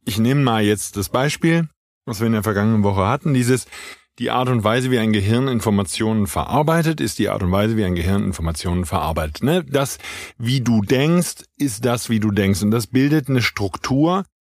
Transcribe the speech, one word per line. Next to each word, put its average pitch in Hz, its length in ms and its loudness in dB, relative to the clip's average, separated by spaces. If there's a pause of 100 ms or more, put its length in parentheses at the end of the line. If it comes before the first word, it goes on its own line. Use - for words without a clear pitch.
Ich 92 100 -4
nehme 127 260 2
mal 113 200 2
jetzt 104 340 0
das 98 140 -4
Beispiel, 160 580 0 (380)
was 110 140 -8
wir 113 60 0
in 113 60 2
der 107 100 0
vergangenen 107 400 2
Woche 98 240 2
hatten, 139 280 0
dieses, 123 320 2 (520)
die 120 120 -4
Art 123 180 0
und 120 160 2
Weise, 127 260 2
wie 123 80 4
ein 110 140 2
Gehirn 107 340 2
Informationen 110 800 0
verarbeitet, 156 760 0
ist 107 160 -4
die 101 100 0
Art 101 140 -2
und 90 100 0
Weise, 110 240 2
wie 107 80 0
ein 90 120 0
Gehirn 95 280 0
Informationen 87 600 -4
verarbeitet. 80 560 -4
Ne? 165 200 0
Das, 135 360 -4 (400)
wie 123 240 -2
du 113 180 2
denkst, 151 640 0 (140)
ist 120 260 -4
das, 123 240 0
wie 113 100 0
du 107 120 0
denkst. 98 320 2
Und 104 80 0
das 113 160 0
bildet 143 420 0
eine 131 140 2
Struktur. 143 840 -2 (180)